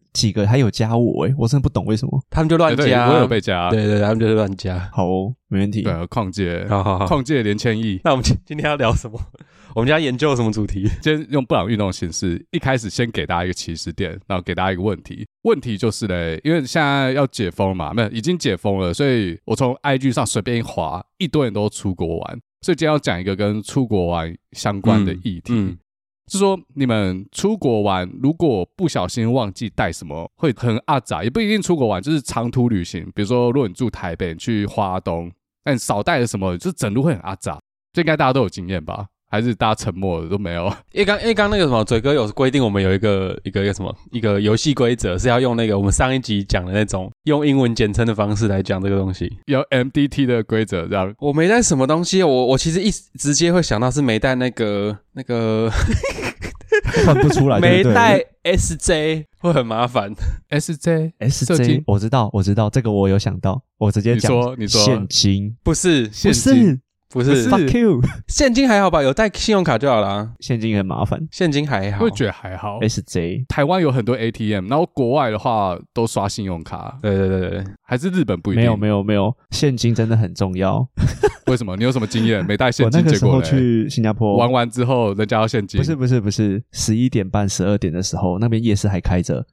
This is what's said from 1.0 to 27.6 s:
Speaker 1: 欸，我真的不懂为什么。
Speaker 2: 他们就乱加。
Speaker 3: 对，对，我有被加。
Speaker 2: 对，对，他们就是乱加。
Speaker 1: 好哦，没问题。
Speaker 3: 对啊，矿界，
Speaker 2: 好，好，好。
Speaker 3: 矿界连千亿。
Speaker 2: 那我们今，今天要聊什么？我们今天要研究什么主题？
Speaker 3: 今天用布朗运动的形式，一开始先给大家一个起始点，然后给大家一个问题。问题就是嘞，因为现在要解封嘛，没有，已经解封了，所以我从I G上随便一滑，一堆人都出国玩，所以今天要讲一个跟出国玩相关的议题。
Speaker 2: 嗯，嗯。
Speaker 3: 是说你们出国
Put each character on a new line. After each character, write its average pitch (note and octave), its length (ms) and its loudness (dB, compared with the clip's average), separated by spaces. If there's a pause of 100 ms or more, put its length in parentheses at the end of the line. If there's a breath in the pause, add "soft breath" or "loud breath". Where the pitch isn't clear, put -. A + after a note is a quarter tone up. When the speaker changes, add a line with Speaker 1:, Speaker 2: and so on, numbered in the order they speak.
Speaker 1:
欸， B2 120 2
我 A#2 100 0
真 C#3+ 120 2
的 B2+ 40 2
不 B2+ 40 0
懂 A2 180 -2
为 G#2+ 120 0
什 A#2+ 80 -4
么。 - 240 -2
Speaker 2:
他 - 120 0
们 D#3 60 2
就 E3 80 4
乱 D#3+ 160 4
加。 C#3 120 0
Speaker 3:
对， C3 80 4
对， B2 240 4
我 B2 40 6
有 B2 80 4
被 G#2+ 140 0
加。 F2 280 0
Speaker 2:
对， A2 160 2
对， G#2 140 2
他 G#2 100 2
们 A2+ 100 0
就 A2+ 80 2
是 A2 80 2
乱 G2+ 200 0
加。 F#2 380 -6
Speaker 1:
好 F#2+ 140 0
哦， F#2+ 260 -2 (160)
没 F#2+ 100 0
问 G2+ 120 0
题。 G#2+ 100 -2
Speaker 3:
对 F#2+ 100 -2
啊， E2+ 160 -4
矿 G2+ 240 -4
界， F2 380 -4
Speaker 2:
好， G2+ 140 2
好， F#2+ 160 0
好。 G2 80 0
Speaker 3:
矿 C#3 160 0
界 C3+ 180 0
连 G#2 160 0
千 A2+ 200 -2
亿。 G#2+ 260 -2
Speaker 2:
那 E3 80 2
我 C3+ 40 4
们 B2+ 80 0
今， - 220 2
今 D3+ 120 -10
天 D3+ 120 -2
要 D3+ 80 -2
聊 C#3 160 2
什 - 160 -4
么？ G#2+ 100 -12 (560 loud breath)
我 A2+ 60 0
们 A#2+ 40 0
今 C#3+ 80 2
天 D#3 60 4
要 - 0 -
研 C3 180 0
究 C#3+ 180 2
什 A#2+ 60 2
么 A2 100 2
主 G#2 140 -2
题？ G2 240 -2 (120)
Speaker 3:
今 D#3 140 2
天 D3+ 140 -6
用 C3+ 160 -2
布 - 80 -2
朗 G2+ 160 0
运 A#2 80 0
动 G2+ 100 0
的 F2+ 60 -2
形 E2+ 180 -6
式， E2+ 380 -4
一 - 80 -4
开 C3+ 180 0
始 A2 140 -4
先 A#2+ 220 -2
给 D#2+ 160 -6
大 F2 100 -2
家 F2 80 -2
一 - 20 -4
个 F2+ 60 -4
起 E2+ 220 -8
始 E2 180 -10
点， F#2 320 -8
然 G2 140 -4
后 - 20 -4
给 F2 140 -6
大 F2+ 80 -2
家 F#2+ 80 0
一 F#2 40 -4
个 F2 60 -6
问 G2 220 -2
题。 - 240 -14 (160)
问 G#3+ 180 2
题 A#2 160 -6
就 A2 140 0
是 A2 160 -6
嘞， E2+ 360 -4
因 D3+ 80 0
为 D#3+ 140 0
现 D#3+ 160 -2
在 C#3 300 0
要 C3+ 160 0
解 F#2+ 240 -4
封 F#2+ 260 -2
嘛， D#2 160 -6
没 A#2 80 0
有， G#2 80 -2
已 A2+ 100 -8
经 E3 180 -2
解 G#2+ 200 -2
封 G2 220 -2
了， F2+ 120 0
所 C#3+ 160 0
以 G#2 380 0
我 A2 100 -2
从 B2 260 0
I C#3 160 0
G C3 140 0
上 A#2+ 140 -2
随 A2 160 -2
便 A#2+ 160 -4
一 A#2 60 -2
滑， E2 400 -6 (160)
一 F#3 80 -2
堆 C#3+ 160 0
人 A2+ 100 -2
都 G#2 160 -2
出 - 240 -6
国 E2+ 240 -4
玩， - 220 -10 (220)
所 F3+ 120 0
以 - 20 0
今 D#3 120 -2
天 D3+ 40 2
要 D3+ 60 2
讲 F#2 240 -4
一 - 20 -10
个 G2 120 -2
跟 G#2 260 -2
出 C3 240 -2
国 G2+ 220 0
玩 E2 280 -4 (180)
相 G2+ 280 -4
关 G#2+ 240 2
的 F2 80 -2
议 F2+ 260 -8
题。 A#2+ 140 -6
Speaker 2:
嗯， G#2 160 0
嗯。 F2 80 -8 (500)
Speaker 3:
是 G3 120 -4
说 G3 200 2 (140)
你 C#3 140 -2
们 G2 440 0
出 G#3 240 0
国 A#2 280 0